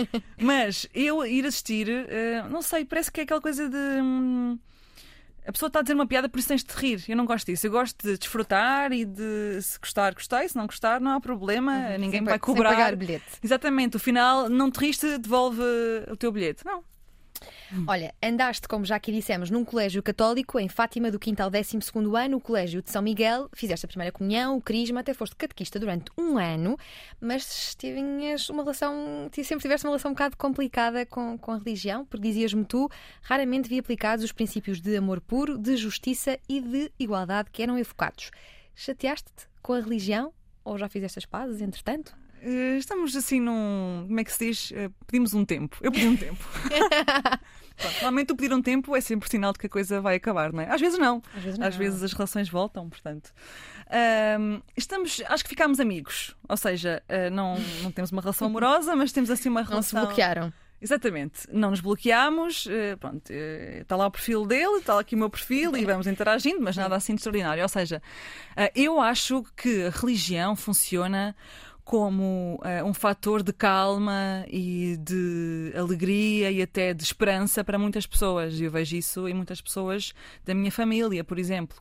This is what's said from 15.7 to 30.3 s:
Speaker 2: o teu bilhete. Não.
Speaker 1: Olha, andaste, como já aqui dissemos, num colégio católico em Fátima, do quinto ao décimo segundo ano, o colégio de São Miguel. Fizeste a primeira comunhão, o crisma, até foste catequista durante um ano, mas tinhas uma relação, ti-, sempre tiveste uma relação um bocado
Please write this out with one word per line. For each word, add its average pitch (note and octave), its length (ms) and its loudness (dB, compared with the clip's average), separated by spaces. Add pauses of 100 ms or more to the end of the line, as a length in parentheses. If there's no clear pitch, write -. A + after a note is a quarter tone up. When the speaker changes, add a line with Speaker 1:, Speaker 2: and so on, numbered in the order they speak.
Speaker 2:
o G#3+ 60 -6
teu A#3 160 0
bilhete. F#3 320 -2
Não. F4+ 200 -6 (1000)
Speaker 1:
Olha, F3 260 0 (100)
andaste, A#3 460 0
como G#3 160 -2
já G#3 120 0
aqui G#3+ 160 -4
dissemos, F#3+ 360 -2
num A#3 160 2
colégio G3+ 380 0
católico A#3 560 2
em G3 100 0
Fátima, A#3 420 0
do G3+ 100 -2
quinto G#3+ 200 -2
ao G3 80 0
décimo G#3 320 0
segundo G#3+ 360 0
ano, C4 200 2
o B3 40 -2
colégio F#3 420 -2
de - 80 -14
São G3+ 100 -2
Miguel. A3 540 2
Fizeste F#3 320 -4
a - 20 -12
primeira F3+ 240 -6
comunhão, A#3+ 440 0
o B3+ 40 -2
crisma, A#3 400 -2
até C4 140 -4
foste - 220 -8
catequista - 420 -8
durante F#3+ 400 -4
um E4 180 0
ano, E3+ 400 0 (440)
mas - 560 -6
tinhas C#4+ 760 -4
uma D4 140 -4
relação, D4 640 -4
ti-, C#4+ 140 -6
sempre D4 180 -4
tiveste C#4+ 240 0
uma D4 60 0
relação C#4+ 180 -2
um C#4 40 -2
bocado C#4 220 0